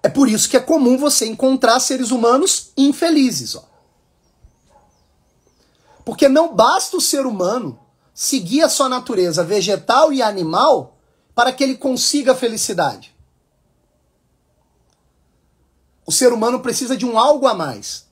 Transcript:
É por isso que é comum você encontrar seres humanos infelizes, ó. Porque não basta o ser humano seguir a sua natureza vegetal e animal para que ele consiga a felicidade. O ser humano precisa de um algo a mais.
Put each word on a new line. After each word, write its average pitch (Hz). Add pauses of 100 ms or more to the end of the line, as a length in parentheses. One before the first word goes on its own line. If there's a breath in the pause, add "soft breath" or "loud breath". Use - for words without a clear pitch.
É -
por 277
isso 214
que 262
é -
comum 254
você 277
encontrar 254
seres 254
humanos 254
infelizes, 277
ó. - (2500 soft breath)
Porque 247
não 311
basta 285
o -
ser 277
humano 196 (340)
seguir 247
a 302
sua 262
natureza 185
vegetal 208
e 262
animal 208 (360)
para 247
que 262
ele 262
consiga 262
a -
felicidade. 214 (3000)
O 330
ser 247
humano 240
precisa 254
de -
um 233
algo 269
a 226
mais. 135